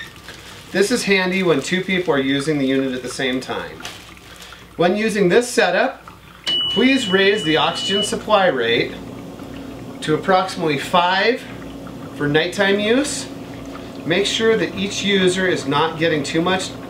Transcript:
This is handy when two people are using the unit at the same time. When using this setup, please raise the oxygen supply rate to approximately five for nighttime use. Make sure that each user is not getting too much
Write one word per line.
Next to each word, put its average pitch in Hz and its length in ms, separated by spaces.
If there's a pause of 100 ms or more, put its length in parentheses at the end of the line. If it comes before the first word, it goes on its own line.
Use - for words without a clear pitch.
(720)
This 196 220
is 233 100
handy 190 400
when 156 180
two 185 220
people 180 320
are 135 60
using 139 360
the 139 100
unit 135 260
at 127 100
the 120 60
same 131 320
time. 85 420 (920)
When 185 200
using 208 320
this 226 220
setup, 196 560 (640)
please 254 380
raise 196 340
the 156 140
oxygen 175 480
supply 196 420
rate 120 460 (1120)
to 156 120
approximately 180 640
five 190 640 (720)
for 147 140
nighttime 180 500
use. 233 480 (800)
Make 185 180
sure 226 320
that 165 200
each 196 260
user 185 460
is 135 180
not 156 320
getting 160 240
too - 180
much 185 300 (200)